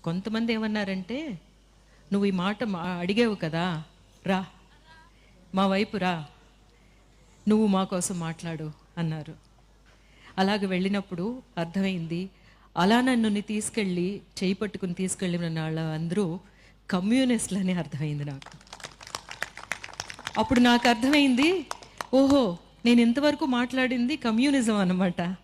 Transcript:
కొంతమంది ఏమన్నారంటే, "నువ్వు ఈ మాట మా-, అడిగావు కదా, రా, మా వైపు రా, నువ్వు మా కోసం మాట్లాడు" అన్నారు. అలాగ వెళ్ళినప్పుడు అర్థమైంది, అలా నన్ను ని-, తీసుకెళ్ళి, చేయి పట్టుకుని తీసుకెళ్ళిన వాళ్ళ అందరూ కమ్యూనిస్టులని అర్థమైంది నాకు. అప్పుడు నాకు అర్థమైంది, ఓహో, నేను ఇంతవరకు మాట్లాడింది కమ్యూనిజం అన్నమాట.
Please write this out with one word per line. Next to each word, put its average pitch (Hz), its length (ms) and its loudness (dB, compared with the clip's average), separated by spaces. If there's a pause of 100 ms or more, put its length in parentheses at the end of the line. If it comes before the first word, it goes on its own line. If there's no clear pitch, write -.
కొంతమంది 220 480 -4
ఏమన్నారంటే, 214 880 -4 (720)
"నువ్వు 202 140 2
ఈ 202 40 4
మాట 190 340 -2
మా-, 196 160 -4
అడిగావు 180 540 0
కదా, 165 480 -4 (440)
రా, 185 200 0 (1080)
మా 190 120 4
వైపు 202 300 0
రా, 180 300 -2 (1200)
నువ్వు 214 180 4
మా 190 180 2
కోసం 180 340 -4
మాట్లాడు" 160 540 -8 (260)
అన్నారు. 156 360 -6 (1040)
అలాగ 196 280 2
వెళ్ళినప్పుడు 190 760 -2 (160)
అర్థమైంది, 175 720 -4 (460)
అలా 202 240 4
నన్ను 247 280 2
ని-, 208 140 0
తీసుకెళ్ళి, 202 760 -4 (240)
చేయి 185 100 2
పట్టుకుని 196 400 -6
తీసుకెళ్ళిన 175 680 -4
వాళ్ళ 160 200 -4
అందరూ 165 600 -2 (500)
కమ్యూనిస్టులని 208 840 0
అర్థమైంది 151 520 -4
నాకు. 135 320 -12 (1800)
అప్పుడు 226 220 2
నాకు 240 280 6
అర్థమైంది, 277 800 4 (480)
ఓహో, 262 440 4 (260)
నేను 240 160 6
ఇంతవరకు 285 460 2
మాట్లాడింది 254 680 0
కమ్యూనిజం 233 600 2
అన్నమాట. 185 440 2 (240)